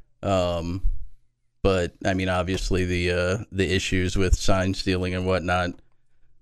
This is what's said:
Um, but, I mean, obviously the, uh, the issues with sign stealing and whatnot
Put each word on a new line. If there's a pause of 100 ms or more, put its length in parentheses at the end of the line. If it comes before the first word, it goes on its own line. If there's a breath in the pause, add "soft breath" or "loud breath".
(220)
Um, (800)
but, (100)
I
mean,
obviously
the,
uh, (140)
the
issues
with
sign
stealing
and
whatnot (720)